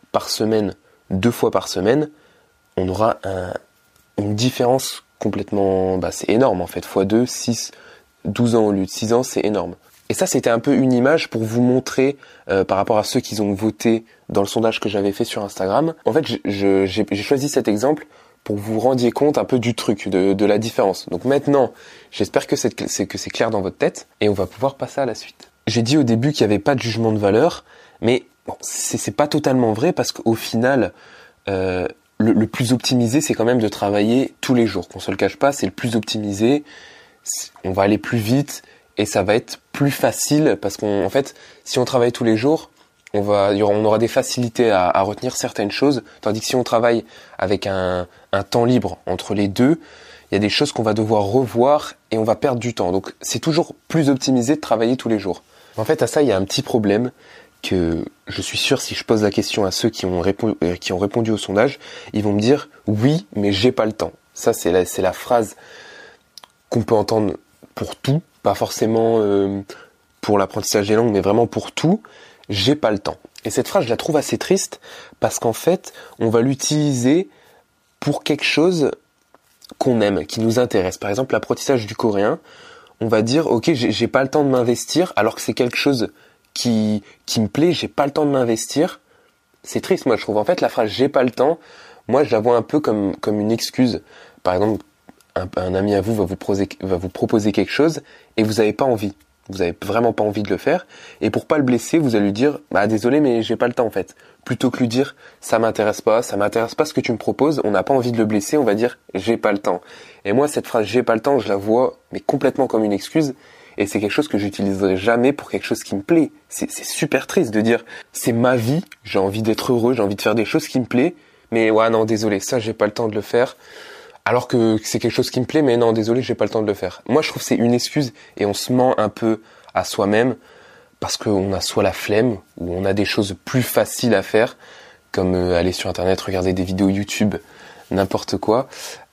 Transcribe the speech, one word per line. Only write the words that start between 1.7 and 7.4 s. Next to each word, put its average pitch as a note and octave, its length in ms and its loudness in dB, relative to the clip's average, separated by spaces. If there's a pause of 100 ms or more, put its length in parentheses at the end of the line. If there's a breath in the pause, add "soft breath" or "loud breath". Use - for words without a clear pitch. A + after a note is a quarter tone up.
on F#2 120 0
aura G#2+ 360 0
un, F#2 280 -6 (640)
une G#2 180 -2
différence B2+ 720 0 (140)
complètement... F#2+ 800 0
Bah, F2 140 -4
c'est - 180 -4
énorme A2 300 4
en E2+ 80 -6
fait, - 160 -10
fois F#2+ 200 0
deux, A2+ 220 2
six, - 460 -6 (520 loud breath)